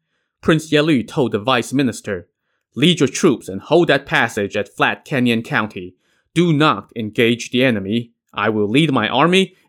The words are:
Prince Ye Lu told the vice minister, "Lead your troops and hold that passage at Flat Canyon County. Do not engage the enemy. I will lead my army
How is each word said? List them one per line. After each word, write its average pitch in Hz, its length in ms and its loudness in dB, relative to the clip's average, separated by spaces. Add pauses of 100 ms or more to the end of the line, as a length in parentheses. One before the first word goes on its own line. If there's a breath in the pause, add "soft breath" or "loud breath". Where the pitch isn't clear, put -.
(400)
Prince 156 320 0
Ye 147 80 4
Lu 151 240 2
told 123 260 -2
the 110 80 -4
vice 120 340 -2
minister, 113 540 -4 (480)
"Lead 156 240 2
your 139 100 2
troops - 400 0
and 95 120 -10
hold 165 260 2
that 139 200 0
passage 113 500 -2
at 101 120 -4
Flat 120 360 -2
Canyon 123 380 0
County. 107 520 -6 (400)
Do 170 180 2
not 139 440 0
engage 117 540 -2
the 123 120 0
enemy. 113 480 -2 (240)
I 104 140 -2
will 107 180 0
lead 143 240 2
my 117 180 0
army 180 460 2 (140 soft breath)